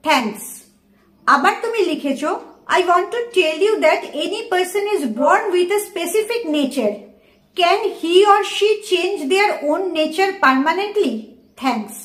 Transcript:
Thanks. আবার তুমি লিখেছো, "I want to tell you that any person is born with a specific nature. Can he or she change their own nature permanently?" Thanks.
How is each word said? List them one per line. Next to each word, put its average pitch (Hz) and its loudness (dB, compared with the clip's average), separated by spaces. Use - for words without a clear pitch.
Thanks. 247 0
আবার 359 2
তুমি 453 -4
লিখেছো, 285 -2
"I 359 4
want 359 2
to 480 -2
tell 311 2
you 440 2
that 330 4
any 427 -6
person 370 0
is 302 0
born 349 4
with 359 2
a - 0
specific 427 -2
nature. 226 0
Can 370 2
he 330 -2
or 415 4
she 403 2
change 359 -2
their 403 2
own 330 0
nature 370 0
permanently?" 330 2
Thanks. 226 -4